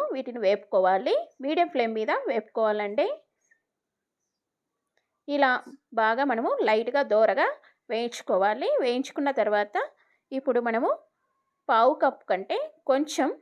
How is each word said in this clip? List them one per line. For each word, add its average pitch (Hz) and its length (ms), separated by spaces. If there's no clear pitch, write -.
వీటిని 254 320
వేపుకోవాలి. 196 760
మీడియం 311 300
ఫ్లేమ్ 233 240
మీద 220 180
వేపుకోవాలండి. 220 840
ఇలా 285 240
బాగా 226 320
మనము 247 240
లైట్‌గా 233 420
దోరగా 220 440
వేయించుకోవాలి. 233 880
వేయించుకున్న 277 540
తర్వాత 208 440
ఇప్పుడు 262 280
మనము 240 300
పావు 247 260
కప్పు 277 300
కంటే 196 320
కొంచెం 277 420